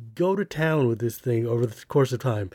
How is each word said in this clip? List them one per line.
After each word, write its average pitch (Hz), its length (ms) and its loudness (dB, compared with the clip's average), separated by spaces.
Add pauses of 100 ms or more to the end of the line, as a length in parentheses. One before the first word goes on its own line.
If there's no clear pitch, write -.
(140)
go 185 220 2
to 202 80 0
town 156 420 0
with 117 140 0
this 117 180 -4
thing 117 260 0
over 117 220 2
the - 200 -6
course 135 260 2
of 120 80 -4
time, 107 340 -2